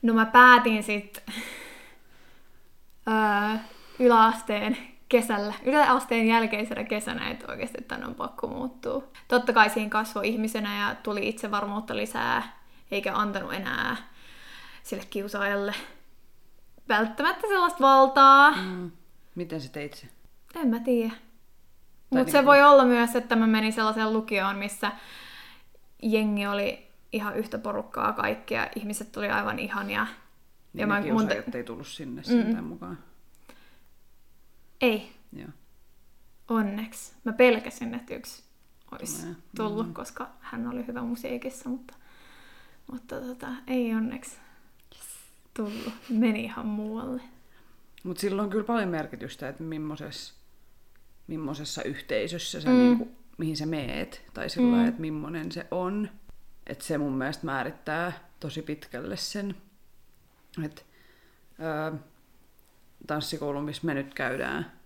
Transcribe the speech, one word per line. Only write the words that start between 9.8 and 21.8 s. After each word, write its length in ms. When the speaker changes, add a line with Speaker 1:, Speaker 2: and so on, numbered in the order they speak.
Speaker 1:
kasvoi 380
ihmisenä 520
ja 60
tuli 340
itsevarmuutta 680
lisää, 640
eikä 240
antanut 380
enää 420
sille 260
kiusaajalle 640
välttämättä 580
sellaista 340
valtaa. 720
Speaker 2:
Mm. 360
Miten 260
sä 80
teit 240
se? 140
Speaker 1:
En 120
mä 120
tiedä. 300
Speaker 2:
Tai 1120